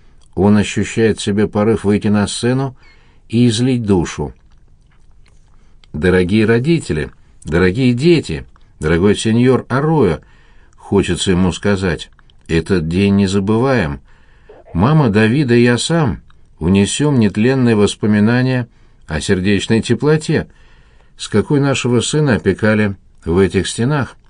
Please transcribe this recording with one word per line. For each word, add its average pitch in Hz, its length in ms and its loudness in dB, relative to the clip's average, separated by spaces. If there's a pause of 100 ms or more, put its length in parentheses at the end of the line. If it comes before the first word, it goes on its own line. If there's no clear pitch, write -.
(380)
он 104 200 4
ощущает 104 640 -2
в - 40 -10
себе 104 240 -2
порыв 104 360 -2
выйти 104 260 0
на 104 180 0
сцену 127 500 -4 (500)
и 120 200 2
излить 120 360 -2
душу. 82 500 -2 (1600)
«Дорогие 90 520 2
родители, 117 640 -2 (320)
дорогие 92 500 0
дети, 123 520 0 (340)
дорогой 85 360 2
сеньор 120 520 0
Ароя», 131 540 0 (540)
хочется 92 560 -2
ему 90 200 2
сказать, 95 600 -4 (360)
«этот 80 400 -2
день 98 280 0
незабываем. 101 840 0 (760)
Мама 131 340 2
Давида 117 460 2
и 120 80 6
я 120 160 2
сам 156 420 -2 (380)
унесём 101 600 0
нетленные 117 560 2
воспоминания 113 920 0 (400)
о 78 120 -6
сердечной 98 640 0
теплоте, 147 640 -2 (720)
с - 120 -14
какой 110 300 0
нашего 127 400 0
сына 143 360 0
опекали 104 600 0 (300)
в 85 140 0
этих 92 280 0
стенах. 131 500 -4 (120)